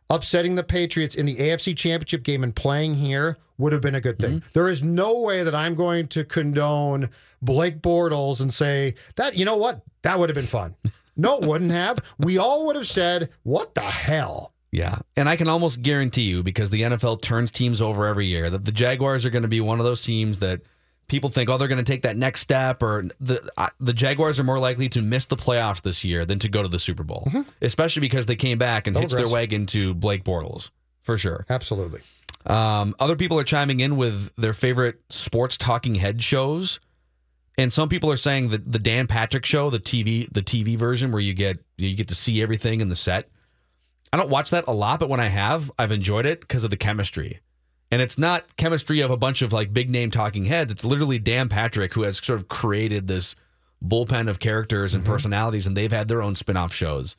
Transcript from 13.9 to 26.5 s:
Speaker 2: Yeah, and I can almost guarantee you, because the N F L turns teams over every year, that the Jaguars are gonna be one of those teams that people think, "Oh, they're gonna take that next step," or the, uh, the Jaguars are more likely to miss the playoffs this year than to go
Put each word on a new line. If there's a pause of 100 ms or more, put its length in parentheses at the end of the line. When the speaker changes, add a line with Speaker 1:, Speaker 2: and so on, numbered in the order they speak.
Speaker 2:
Yeah, (180)
and
I
can
almost
guarantee
you,
because
the
N
F
L
turns
teams
over
every
year,
that
the
Jaguars
are
gonna
be
one
of
those
teams
that (460)
people
think,
"Oh,
they're
gonna
take
that
next
step,"
or (160)
the,
uh, (100)
the
Jaguars
are
more
likely
to
miss
the
playoffs
this
year
than
to
go